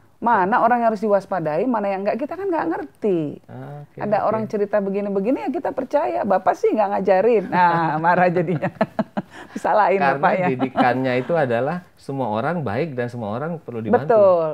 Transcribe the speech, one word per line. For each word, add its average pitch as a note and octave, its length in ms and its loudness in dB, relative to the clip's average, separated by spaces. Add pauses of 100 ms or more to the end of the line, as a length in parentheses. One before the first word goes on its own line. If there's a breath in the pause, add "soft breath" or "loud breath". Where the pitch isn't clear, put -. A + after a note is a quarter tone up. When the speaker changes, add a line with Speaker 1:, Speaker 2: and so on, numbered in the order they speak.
(180)
Speaker 1:
mana A#3 440 2
orang A#3 180 4
yang A#3 80 2
harus A3 140 0
diwaspadai, F#3+ 640 0
mana G#3+ 240 0
yang F#3+ 120 -4
nggak, G#3 160 0
kita C#4+ 160 -6
kan F#4+ 140 -6
nggak E4 220 0
ngerti. G3 760 -2
Speaker 2:
Oke, C#3+ 560 -16
Speaker 1:
Ada G#3+ 180 0
Speaker 2:
oke. D#3 120 0
Speaker 1:
orang A3 160 -2
cerita G#3 340 -2
begini-begini, G3+ 600 -2
ya G4+ 80 -6
kita D4 240 -4
percaya. D4+ 500 -2
Bapak F#3+ 300 2
sih G#4+ 180 0
nggak G#3+ 220 2
ngajarin. G3+ 560 2
Nah, E3+ 500 2
<laughs> D#3+ 60 0
marah F3 240 4
jadinya. F3 420 -2 (800 loud breath)
Disalahin G3 480 2
Speaker 2:
Karena C#3 180 2
Speaker 1:
bapaknya. E3 320 2
Speaker 2:
didikannya B2+ 680 0
itu C3 180 -2
adalah C#3 420 0 (180)
semua C3+ 340 -6
orang C#3 320 -2
baik C3 320 -4
dan A#2+ 140 -4
semua A#2 260 -8
orang D3+ 240 -6
perlu A#2 240 -10
dibantu. D3 240 0
Speaker 1:
Betul, F#3 480 4